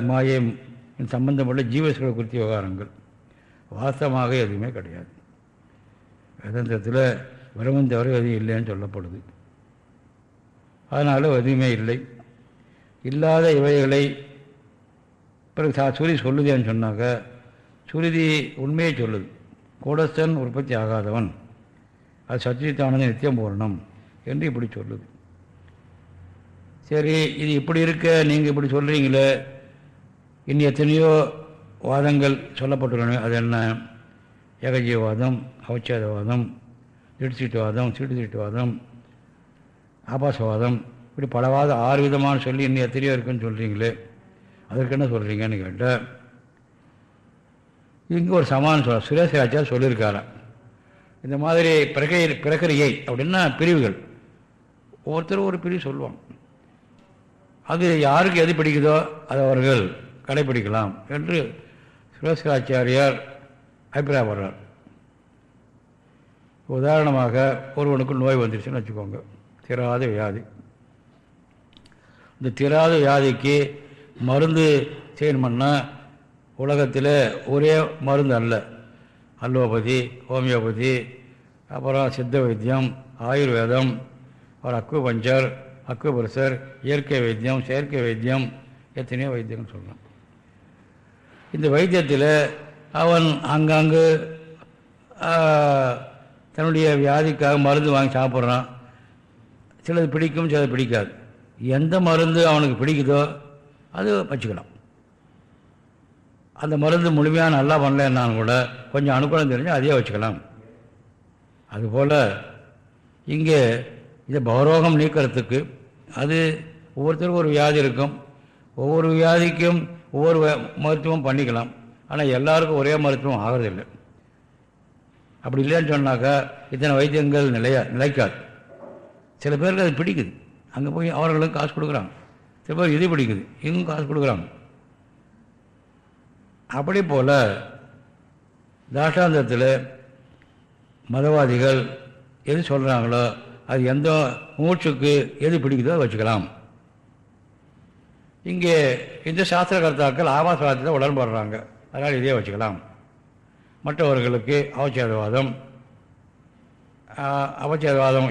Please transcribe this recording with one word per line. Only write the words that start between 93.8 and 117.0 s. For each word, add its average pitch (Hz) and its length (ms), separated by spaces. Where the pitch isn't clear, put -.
ஆ, - 20
தன்னுடைய 156 320
வியாதிக்காக 147 520
மருந்து 147 280
வாங்கி 135 220
சாப்பிட்றான். 123 480
சிலது 165 280
பிடிக்கும், 160 380
சிலது 143 220
பிடிக்காது. 117 380
எந்த 160 180
மருந்து 165 340
அவனுக்கு 147 300
பிடிக்குதோ 143 380
அது 190 120
வச்சுக்கலாம். 107 420
அந்த 151 200
மருந்து 170 340
முழுமையாக 156 400
நல்லா 143 260
பண்ணலன்னாலும் 127 580
கூட, 113 120
கொஞ்சம் 139 260
அனுகூலம் 147 360
தெரிஞ்சு 147 240
அதையே 139 200
வச்சுக்கலாம். 110 420
அதுபோல் 123 420
இங்கே 156 320
இந்த 139 120
பவரோகம் 156 520
நீக்கிறதுக்கு, 131 580
அது 151 160
ஒவ்வொருத்தருக்கும் 165 460